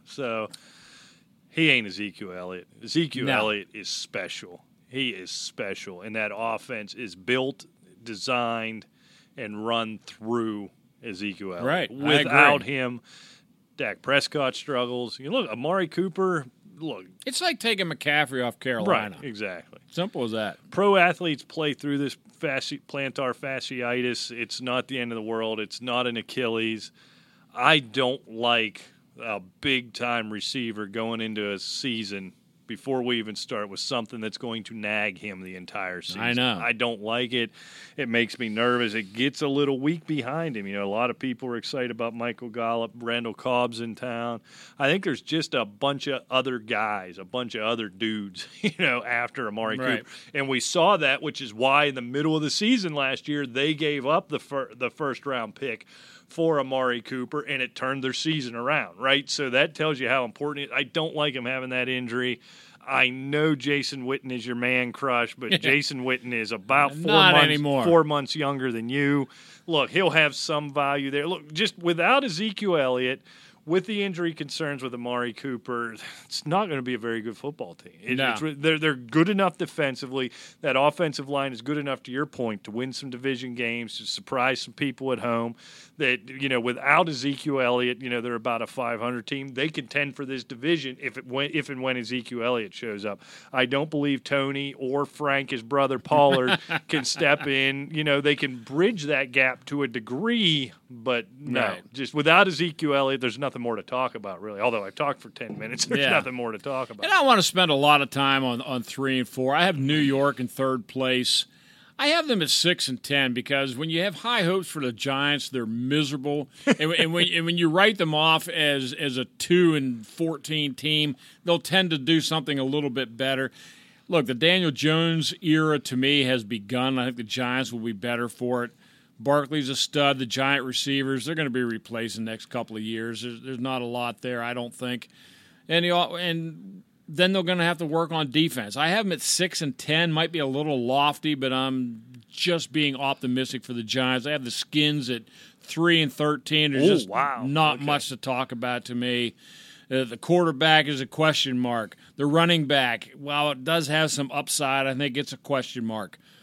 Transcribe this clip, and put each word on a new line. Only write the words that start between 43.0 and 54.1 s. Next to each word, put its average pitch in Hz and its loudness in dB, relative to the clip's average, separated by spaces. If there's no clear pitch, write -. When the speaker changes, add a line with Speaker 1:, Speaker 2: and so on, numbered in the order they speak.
Speaker 1:
Cobb's 123 0
in 113 -6
town. 117 -6
I 139 2
think 190 2
there's 151 -2
just - -2
a 120 0
bunch 139 -4
of 135 -2
other 127 2
guys, 104 -2
a 95 -14
bunch 123 -4
of 107 -2
other 113 0
dudes, 101 -4
<laughs> - -20
you 202 2
know, 123 2
after 120 -2
Amari 110 -2
Speaker 2:
Right. 127 0
Speaker 1:
Cooper. - -12
And 139 -2
we 131 2
saw 180 6
that, 139 2
which 147 -8
is 113 -10
why 135 4
in 139 -2
the 127 -6
middle 143 0
of 151 0
the 151 0
season 208 2
last 135 -2
year, 147 -2
they 139 0
gave 147 -2
up 165 2